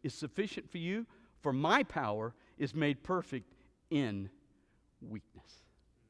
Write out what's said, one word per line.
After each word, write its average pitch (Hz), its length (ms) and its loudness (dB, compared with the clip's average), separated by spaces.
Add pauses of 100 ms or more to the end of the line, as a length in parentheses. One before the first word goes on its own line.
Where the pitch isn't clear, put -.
is 139 120 -4
sufficient - 540 -4
for - 100 -10
you, 190 280 -2 (360)
for 143 100 2
my 170 320 6
power 113 500 -2 (240)
is 147 160 -2
made 147 300 2
perfect 165 500 -2 (360)
in 107 400 0 (720)
weakness." - 640 -14 (460)